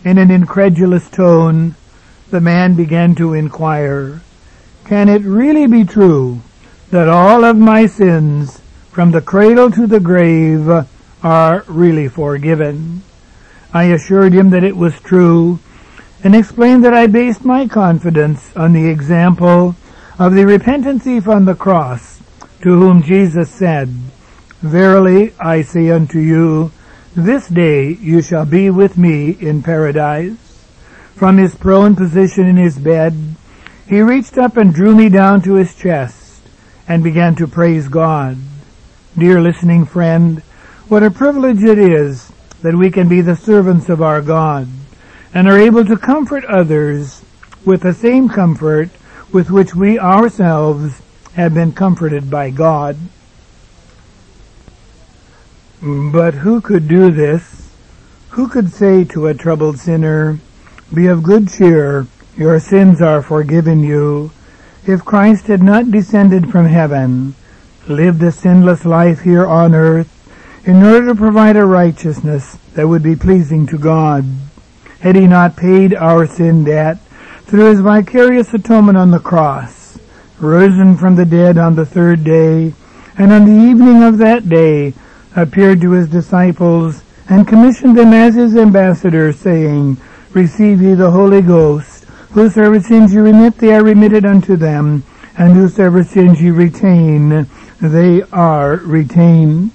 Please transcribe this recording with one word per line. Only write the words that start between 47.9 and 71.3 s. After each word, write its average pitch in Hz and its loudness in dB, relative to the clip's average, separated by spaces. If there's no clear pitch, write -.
same 247 0
comfort 156 -4
with 180 -2
which 190 0
we 202 -2
ourselves 160 -2
have 170 -4
been 165 -2
comforted 156 -4
by 143 -8
God. 147 -4
But 147 -4
who 208 -2
could 175 -4
do 180 2
this? 151 -2
Who 254 -4
could 214 -4
say 190 0
to 156 -8
a 151 -2
troubled 151 -4
sinner, 156 -4
"Be 170 0
of 175 0
good 196 2
cheer, 143 0
your 160 0
sins 190 2
are 156 0
forgiven 156 -2
you," 147 -4
if 190 -2
Christ 208 0
had 196 0
not 220 2
descended 196 0
from 170 2
heaven, 135 -2
lived 160 -2
a 170 0
sinless 180 0
life 170 0
here 175 2
on 165 2
earth, 160 0
in 185 4
order 233 4
to 247 0
provide 214 2